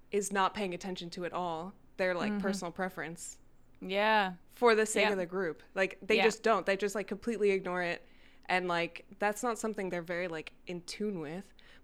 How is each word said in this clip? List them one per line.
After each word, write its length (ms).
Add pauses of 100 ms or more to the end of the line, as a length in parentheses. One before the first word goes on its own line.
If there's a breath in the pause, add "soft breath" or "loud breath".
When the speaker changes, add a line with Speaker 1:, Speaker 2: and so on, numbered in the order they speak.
(120)
Speaker 1:
is 200
not 220
paying 200
attention 360
to 140
at 80
all 400 (260)
their, 160
like, 180
Speaker 2:
Mm-hmm. 80
Speaker 1:
personal 320
preference 680 (420)
Speaker 2:
Yeah. 540 (200)
Speaker 1:
for 220
the 100
sake 200
Speaker 2:
Yeah. 60
Speaker 1:
of 60
the 80
group. 360 (120)
Like, 280
they 140
Speaker 2:
Yeah. 80
Speaker 1:
just 200
don't. 220
They 100
just, 200
like, 120
completely 420
ignore 320
it, 220 (420 soft breath)
and, 220
like, 380 (120)
that's 240
not 160
something 320
they're 120
very, 260
like, 240 (160)
in 140
tune 380
with. 320 (320 soft breath)